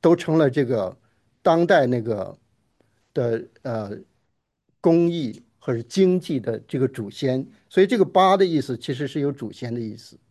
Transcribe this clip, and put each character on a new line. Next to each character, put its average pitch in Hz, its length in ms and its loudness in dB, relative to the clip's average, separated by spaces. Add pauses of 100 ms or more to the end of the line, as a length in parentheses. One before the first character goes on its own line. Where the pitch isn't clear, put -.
都 160 140 6
成 165 220 -2
了 151 140 4
这 139 140 0
个 110 300 -4 (460)
当 170 260 2
代 160 200 4
那 123 160 -2
个 101 340 -6 (800)
的， 120 280 -2 (200)
呃， 107 360 -8 (800)
工 170 300 4
艺 165 320 -8 (160)
或 - 140 -6
者 117 100 -2
经 185 380 2
济 147 180 -4
的 110 200 -6 (100)
这 139 100 -6
个 131 80 2
祖 117 220 -6
先。 131 380 -4 (240)
所 185 120 4
以 202 40 6
这 233 100 0
个 190 80 4
巴 190 320 4
的 196 80 4
意 160 160 0
思 123 160 -6
其 - 160 -8
实 131 160 -6
是 151 120 -6
有 143 120 -2
祖 120 180 -10
先 117 240 -10
的 120 60 -6
意 110 160 -10
思 - 220 -20 (120)